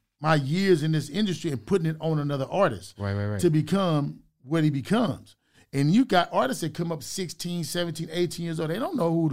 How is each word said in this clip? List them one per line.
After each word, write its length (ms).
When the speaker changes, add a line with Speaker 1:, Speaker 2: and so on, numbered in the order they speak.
Speaker 1:
my 120
years 480
in 100
this 160
industry 420
and 140
putting 200
it 140
on 180
another 320
artist 480
Speaker 2:
Right, 160
right, 140
right. 140
Speaker 1:
to 80
become 720
what 220
he 60
becomes. 640
And 200
you 120
got 260
artists 300
that 120
come 200
up 100
sixteen, 600
seventeen, 440
eighteen 360
years 140
old. 100
They 100
don't 160
know 180
who 200